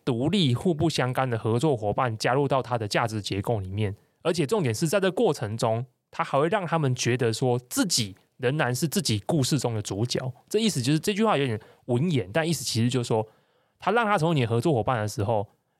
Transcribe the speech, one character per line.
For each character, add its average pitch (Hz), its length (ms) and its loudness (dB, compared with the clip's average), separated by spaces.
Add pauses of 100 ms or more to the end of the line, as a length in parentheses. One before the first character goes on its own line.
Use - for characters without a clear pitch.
独 127 260 0
立 165 260 4
互 170 180 0
不 156 160 0
相 127 240 0
干 131 160 0
的 113 80 0
合 113 220 0
作 147 180 2
伙 104 160 -2
伴 117 240 0
加 127 160 0
入 139 140 2
到 131 160 0
他 127 120 -4
的 110 120 -2
价 135 180 0
值 107 160 -4
结 98 180 -4
构 110 200 -2
里 95 100 -8
面。 101 260 -2 (280)
而 180 100 0
且 160 140 -2
重 214 160 0
点 117 100 0
是 160 140 0
在 202 120 2
这 185 120 2
过 202 200 2
程 110 240 -4
中， 113 300 0 (240)
他 - 140 -4
还 143 160 0
会 156 80 4
让 190 180 -2
他 165 140 0
们 131 160 2
觉 120 200 0
得 120 160 0
说 123 280 0 (100)
自 269 160 0
己 113 300 -2 (220)
仍 127 200 0
然 127 160 0
是 139 140 0
自 175 140 -2
己 110 240 0
故 160 180 2
事 131 160 0
中 120 140 -2
的 110 80 -2
主 104 240 -2
角。 127 260 -4 (160)
这 214 120 0
意 226 100 2
思 151 120 0
就 135 120 2
是， 156 60 2
这 208 140 -2
句 208 120 0
话 202 100 2
有 139 100 2
点 110 140 -2 (260)
文 127 240 0
言， 113 220 0
但 131 160 0
意 170 60 2
思 135 100 -4
其 113 180 -2
实 123 80 2
就 123 140 0
是 - 40 -8
说， 110 200 0 (520)
他 180 120 0
让 233 140 2
他 202 120 2
成 160 120 2
为 170 60 2
你 135 60 2
的 117 60 2
合 117 140 0
作 170 100 2
伙 120 100 2
伴 120 180 0
的 107 80 -2
时 104 160 -4
候， 101 220 0 (340)